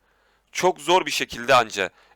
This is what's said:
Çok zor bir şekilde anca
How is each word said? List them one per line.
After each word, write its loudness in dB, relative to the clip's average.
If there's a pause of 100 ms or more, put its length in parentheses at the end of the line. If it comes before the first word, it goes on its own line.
(520)
Çok -2
zor 2
bir -8
şekilde -2
anca 0 (240)